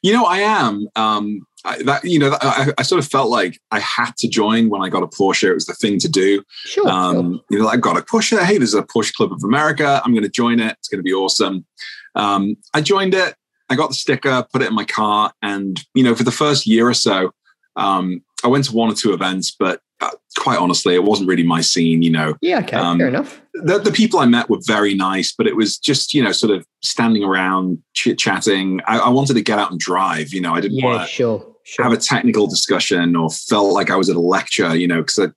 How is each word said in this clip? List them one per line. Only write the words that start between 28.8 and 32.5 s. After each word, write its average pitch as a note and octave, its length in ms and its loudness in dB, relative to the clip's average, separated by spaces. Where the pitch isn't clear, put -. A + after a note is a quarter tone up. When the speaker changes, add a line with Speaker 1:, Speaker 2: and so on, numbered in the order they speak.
Speaker 1:
I, A2+ 140 0
I A2 80 2
wanted C3+ 260 2
to A2+ 80 2
get A2 160 -2
out G2+ 140 -2
and F2 80 -8
drive, F2 520 -2
you F#2+ 80 -6
know, E2+ 140 -2
I E2+ 60 0
didn't G2+ 180 -2
Speaker 2:
Yeah, C3 60 -2
Speaker 1:
wanna A#2+ 240 0
Speaker 2:
sure, A2+ 360 -2
sure. - 200 -6
Speaker 1:
have A#2+ 80 2
a A2+ 40 2
technical A2 500 2
discussion F2 680 0